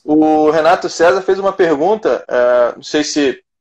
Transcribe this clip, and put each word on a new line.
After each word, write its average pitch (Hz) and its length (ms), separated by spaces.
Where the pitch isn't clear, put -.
O 156 480
Renato 165 380
César 180 320
fez 190 180
uma 196 140
pergunta, 165 760
é, 123 480
não - 80
sei 151 200
se 143 400